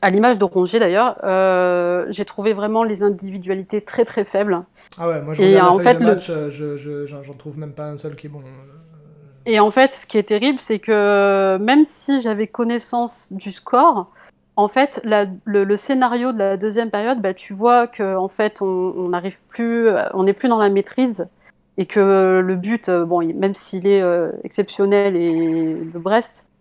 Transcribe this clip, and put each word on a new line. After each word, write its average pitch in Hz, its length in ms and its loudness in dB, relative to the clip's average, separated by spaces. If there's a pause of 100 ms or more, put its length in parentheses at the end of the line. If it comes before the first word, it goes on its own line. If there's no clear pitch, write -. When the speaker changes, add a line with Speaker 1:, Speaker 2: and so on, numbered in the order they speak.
Speaker 1:
à 196 60 4
l'image 220 260 4
de 202 80 2
Rongier 185 360 0
d'ailleurs, 214 420 2
euh, 180 880 0
j'ai 202 140 -6
trouvé 208 280 -4
vraiment 214 300 -2
les 208 220 -2
individualités 190 760 -4
très, 233 240 -2
très 220 200 -4
faibles. 196 380 -2 (360)
Speaker 2:
Ah 170 100 -4
ouais, 160 140 -4
moi 147 100 -10
je 156 100 0
Speaker 1:
Et 190 40 6
Speaker 2:
regarde 190 200 8
la 180 60 6
Speaker 1:
en 190 40 4
Speaker 2:
feuille 175 80 0
Speaker 1:
fait, 240 100 6
Speaker 2:
de - 60 -2
Speaker 1:
le 233 60 2
Speaker 2:
match, 196 220 2
euh, 151 220 -6
je, 147 260 -10
je, 143 300 -10
j'en, 143 160 -16
j'en 139 120 -18
trouve 139 220 -16
même 151 160 -14
pas 151 140 -12
un 147 100 -12
seul 147 200 -14
qui 151 100 -20
est - 20 -14
bon. 147 120 -18
Euh. 135 320 -20 (760)
Speaker 1:
Et 220 140 4
en 214 100 4
fait, 262 240 4
ce - 100 -12
qui - 140 -2
est 202 60 0
terrible, 240 340 0
c'est 220 220 -4
que 202 800 2
même 262 240 4
si 277 360 -4
j'avais 214 280 -4
connaissance 233 840 -4
du 190 200 -12
score, 247 580 2 (460)
en 208 100 2
fait, 262 380 0
la, 214 220 2 (180)
le, 202 180 0
le 196 140 0
scénario 247 560 -2
de 226 60 -6
la 196 180 0
deuxième 214 340 -4
période, 220 320 -4
bah, 190 100 -2
tu - 220 -12
vois 240 320 4
que, 196 300 -4
en 190 120 -2
fait, 214 320 -4
on, 196 60 -2
on 185 440 -4
n'arrive 180 280 -6 (100)
plus, 233 400 0 (260)
on 190 100 0
n'est 196 80 4
plus 247 160 -2
dans 233 100 2
la 208 100 4
maîtrise 196 600 -2 (500)
et 185 80 -2
que 190 580 4
le 185 120 -2
but, 214 320 -4
euh, 175 160 2
bon, 170 160 0
il, 165 160 -4
même 196 180 -2
s'il 185 320 -8
est, 202 160 4
euh, 175 300 0 (100)
exceptionnel 202 760 0
et 165 580 0
de 165 240 -10
Brest 202 500 -2 (120)